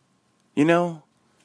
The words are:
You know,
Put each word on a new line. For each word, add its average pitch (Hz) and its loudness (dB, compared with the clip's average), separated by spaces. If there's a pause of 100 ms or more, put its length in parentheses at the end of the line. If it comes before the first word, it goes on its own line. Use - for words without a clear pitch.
(540)
You 143 0
know, 170 -2 (420)